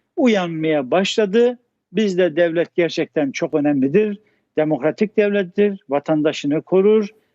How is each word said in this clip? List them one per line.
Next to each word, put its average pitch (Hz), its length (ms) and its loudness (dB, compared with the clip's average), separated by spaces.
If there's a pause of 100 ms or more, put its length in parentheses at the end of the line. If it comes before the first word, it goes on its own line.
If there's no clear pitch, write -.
(160)
uyanmaya 165 760 0
başladı. 214 680 0 (340)
Bizde 180 440 0
devlet 170 380 0
gerçekten 160 560 -2
çok - 240 -6
önemlidir. 147 640 0 (380)
Demokratik 156 600 -2
devlettir, 202 720 0
vatandaşını 151 720 -2
korur, 202 460 2 (260)